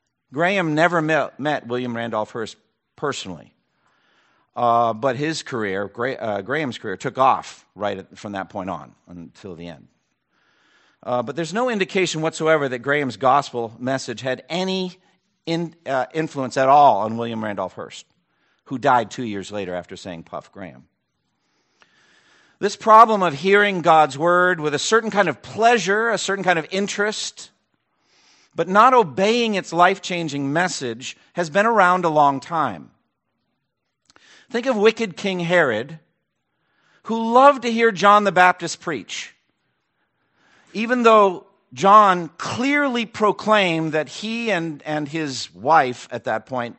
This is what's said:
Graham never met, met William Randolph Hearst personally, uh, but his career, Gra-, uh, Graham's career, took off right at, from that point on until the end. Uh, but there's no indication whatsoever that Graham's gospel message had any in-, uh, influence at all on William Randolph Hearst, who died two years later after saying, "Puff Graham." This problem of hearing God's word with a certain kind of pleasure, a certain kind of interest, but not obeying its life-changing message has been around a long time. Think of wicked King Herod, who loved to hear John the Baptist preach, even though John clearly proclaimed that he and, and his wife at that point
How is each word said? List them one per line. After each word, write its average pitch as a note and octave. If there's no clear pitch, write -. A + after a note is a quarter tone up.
Graham E3+
never E3+
met, D#3
met C#3
William B2
Randolph A2+
Hearst A2
personally, F#2
uh, A#2
but A#2+
his D3+
career, G2+
Gra-, A#2+
uh, G#2
Graham's B2+
career, G2
took B2+
off C3
right G2+
at, F#2
from G#2
that F#2+
point F#2+
on D2+
until F2
the E2+
end. D2
Uh, B2
but B2
there's D#3+
no B3
indication F#3+
whatsoever D#3
that B2
Graham's C3+
gospel B2
message B2
had B2+
any F#3
in-, E3
uh, C3
influence C#3+
at C3+
all C#3
on A2
William A#2
Randolph G2
Hearst, -
who C3+
died A#2+
two B2+
years G2+
later G2
after F2+
saying, E2+
"Puff -
Graham." F2
This G3+
problem A3
of D#3
hearing F#3+
God's D3+
word F3
with D3+
a C#3
certain A3
kind F#3+
of C#3
pleasure, A3
a G3+
certain G3
kind F3+
of D3+
interest, G3+
but E3
not G#3+
obeying G#3+
its F3
life-changing E3
message C3+
has E3+
been F#3+
around F#3
a E3
long C#3+
time. A2+
Think A#3+
of B3+
wicked A3
King F#3+
Herod, D#3+
who A3+
loved C4
to A#3+
hear A3+
John G3+
the G3
Baptist F3+
preach, -
even A#3
though G#3
John F#3
clearly C4
proclaimed F#3+
that D3+
he A3+
and, E3
and D3+
his C#3
wife B2+
at A#2+
that A2
point A#2+